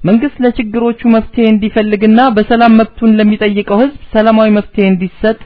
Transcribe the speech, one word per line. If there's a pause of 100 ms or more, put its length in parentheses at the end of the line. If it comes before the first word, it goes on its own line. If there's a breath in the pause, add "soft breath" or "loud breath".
መንግስት
ለችግሮቹ
መፍትሄ
እንዲፈልግና (100)
በሰላም
መብቱን
ለሚጠይቀው
ህዝብ (120)
ሰላማዊ
መፍትሄ
እንዲሰጥ